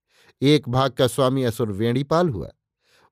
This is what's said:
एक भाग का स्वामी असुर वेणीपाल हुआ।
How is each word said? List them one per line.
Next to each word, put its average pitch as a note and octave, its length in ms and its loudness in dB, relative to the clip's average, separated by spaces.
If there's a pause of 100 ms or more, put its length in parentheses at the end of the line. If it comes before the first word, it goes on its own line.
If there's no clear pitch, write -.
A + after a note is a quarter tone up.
(400)
एक C#3+ 280 2
भाग C3 220 0
का C3 160 2
स्वामी C3 360 0
असुर A2+ 280 -2
वेणीपाल C3+ 580 0
हुआ। G2 200 -8 (640)